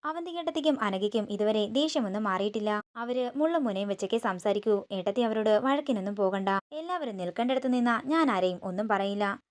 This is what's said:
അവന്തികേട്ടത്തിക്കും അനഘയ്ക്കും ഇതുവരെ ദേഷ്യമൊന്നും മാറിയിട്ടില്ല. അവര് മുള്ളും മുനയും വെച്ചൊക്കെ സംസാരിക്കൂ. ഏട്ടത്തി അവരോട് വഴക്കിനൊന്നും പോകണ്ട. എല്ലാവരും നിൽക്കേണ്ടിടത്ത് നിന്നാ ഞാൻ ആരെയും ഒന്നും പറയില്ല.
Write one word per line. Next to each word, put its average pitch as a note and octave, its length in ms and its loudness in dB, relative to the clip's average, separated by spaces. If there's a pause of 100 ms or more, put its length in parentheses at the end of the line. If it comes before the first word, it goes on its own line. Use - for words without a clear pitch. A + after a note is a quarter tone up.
അവന്തികേട്ടത്തിക്കും D#4+ 760 0
അനഘയ്ക്കും G#3 500 0
ഇതുവരെ G#3 360 2
ദേഷ്യമൊന്നും A3 580 0
മാറിയിട്ടില്ല. G#3 580 0 (140)
അവര് B3 400 -2
മുള്ളും D#4 280 2
മുനയും G3+ 240 -2
വെച്ചൊക്കെ G3+ 300 -2
സംസാരിക്കൂ. G3+ 720 0
ഏട്ടത്തി G3 300 -2
അവരോട് A3 300 2
വഴക്കിനൊന്നും A#3+ 680 2
പോകണ്ട. G3 320 2 (240)
എല്ലാവരും D#4 440 -6
നിൽക്കേണ്ടിടത്ത് B3 560 0
നിന്നാ A#3+ 320 2
ഞാൻ D4+ 260 2
ആരെയും F#3 320 0
ഒന്നും G3 260 -4
പറയില്ല. G3+ 500 0 (120)